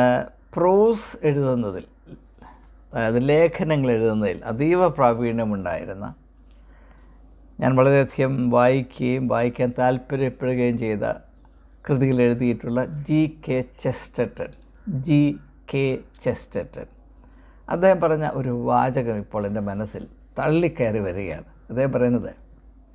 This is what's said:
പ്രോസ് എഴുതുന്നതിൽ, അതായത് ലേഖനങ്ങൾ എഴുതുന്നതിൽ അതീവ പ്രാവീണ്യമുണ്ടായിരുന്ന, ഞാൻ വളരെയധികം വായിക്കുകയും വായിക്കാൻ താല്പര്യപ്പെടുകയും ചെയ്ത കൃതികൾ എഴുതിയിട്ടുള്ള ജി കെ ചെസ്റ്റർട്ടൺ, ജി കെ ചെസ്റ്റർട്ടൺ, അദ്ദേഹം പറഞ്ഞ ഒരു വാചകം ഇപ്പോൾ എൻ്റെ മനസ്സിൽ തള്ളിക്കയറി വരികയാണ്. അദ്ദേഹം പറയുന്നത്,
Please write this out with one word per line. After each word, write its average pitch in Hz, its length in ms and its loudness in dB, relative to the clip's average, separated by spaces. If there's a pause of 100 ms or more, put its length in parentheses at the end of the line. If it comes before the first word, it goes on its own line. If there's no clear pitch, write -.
(560)
പ്രോസ് 202 540 2 (180)
എഴുതുന്നതിൽ, 127 580 0 (1080)
അതായത് 117 280 0 (120)
ലേഖനങ്ങൾ 156 640 2
എഴുതുന്നതിൽ 107 440 0 (120)
അതീവ 170 360 2 (100)
പ്രാവീണ്യമുണ്ടായിരുന്ന, 107 1080 -2 (1500)
ഞാൻ 127 100 0 (100)
വളരെയധികം 135 540 2 (220)
വായിക്കുകയും 127 680 2 (100)
വായിക്കാൻ 123 360 0 (100)
താല്പര്യപ്പെടുകയും 127 1040 -2
ചെയ്ത 110 220 -2 (800)
കൃതികൾ 131 380 2
എഴുതിയിട്ടുള്ള 120 560 0 (260)
ജി 156 120 2 (260)
കെ 127 120 -2 (260)
ചെസ്റ്റർട്ടൺ, - 680 -6 (560)
ജി 151 120 4 (520)
കെ 135 120 -2 (400)
ചെസ്റ്റർട്ടൺ, - 640 -6 (840)
അദ്ദേഹം 180 320 4
പറഞ്ഞ 156 220 0 (120)
ഒരു 131 140 -2 (160)
വാചകം 123 540 0
ഇപ്പോൾ 107 260 -6
എൻ്റെ 104 200 -4
മനസ്സിൽ 101 360 -8 (340)
തള്ളിക്കയറി 139 680 0
വരികയാണ്. 87 420 -6 (220)
അദ്ദേഹം 127 260 -2
പറയുന്നത്, 120 360 0 (640)